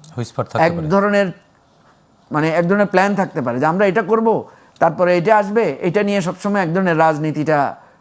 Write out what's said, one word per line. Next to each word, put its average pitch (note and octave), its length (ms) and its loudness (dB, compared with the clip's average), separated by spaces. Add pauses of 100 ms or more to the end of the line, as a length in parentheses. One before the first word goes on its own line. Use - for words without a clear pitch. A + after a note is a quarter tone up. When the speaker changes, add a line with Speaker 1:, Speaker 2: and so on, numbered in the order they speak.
(180)
Speaker 1:
হুইসপার A#2+ 280 -6
থাকতে D#3+ 220 0
Speaker 2:
এক E3+ 80 -2
Speaker 1:
পারে। D#3+ 120 -6
Speaker 2:
ধরনের, G3 440 2 (1000)
মানে, D#3 180 0
এক E3+ 200 0
ধরনের G3+ 160 2
প্ল্যান G3 300 0
থাকতে E3 260 -4
পারে B2 180 -4
যে C#3+ 60 0
আমরা F3+ 200 2
এটা G3 160 0
করব, G#3+ 420 0 (360)
তারপরে F3 380 2
এটা G3+ 200 2
আসবে, G3+ 440 0
এটা F#3 220 0
নিয়ে G3+ 180 0
সবসময় G3+ 400 -4
এক E3 120 -2
ধরনের F3+ 260 0
রাজনীতিটা D3+ 760 0 (260)